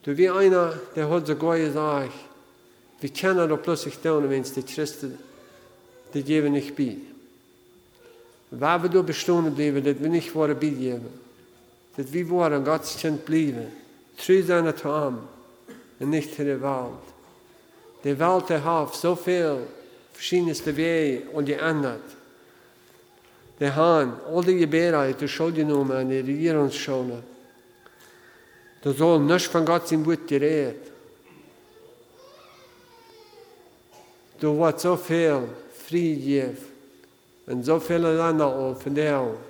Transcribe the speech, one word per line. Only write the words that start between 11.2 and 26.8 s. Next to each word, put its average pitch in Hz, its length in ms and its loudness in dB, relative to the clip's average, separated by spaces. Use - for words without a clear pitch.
Dass 139 160 -8
wir 170 160 -2
wollen 160 340 2
Gottes 151 340 -2
Kind 156 280 -4
bleiben. 147 420 0
Treu 190 260 4
sein 165 340 2
zu - 100 -8
ihm 143 300 -2
und 135 100 -4
nicht 147 260 -2
zu 147 100 -4
der 135 160 -2
Welt. 127 420 -6
Die 139 140 0
Welt, 175 300 4
die 175 60 0
hat 156 420 0
so 175 200 0
viel 175 420 0
verschiedenste 165 640 -2
Wege 156 540 0
und 151 140 -2
geändert. 143 580 -2
Die 143 120 0
haben 156 420 4
all 175 120 0
die 185 120 4
Gebete, 160 640 2
die 147 80 -4
Schuld 165 280 -2
genommen 147 360 2
an 131 180 -2
die 131 100 0
Regierungsschule. 135 1040 -2